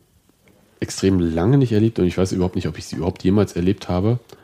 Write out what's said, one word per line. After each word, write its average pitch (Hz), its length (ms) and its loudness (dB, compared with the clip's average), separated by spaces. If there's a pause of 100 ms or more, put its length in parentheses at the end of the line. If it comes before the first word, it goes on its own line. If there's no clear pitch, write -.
(800)
extrem - 400 0
lange 85 380 2
nicht 123 160 2
erlebt 107 260 2
und 90 60 2
ich 87 120 0
weiß 95 140 0
überhaupt 92 240 -2
nicht, 87 120 -4
ob 78 100 -6
ich - 80 -14
sie - 120 -12
überhaupt 87 260 -4
jemals 95 320 2
erlebt 90 320 -2
habe. 101 320 0 (240)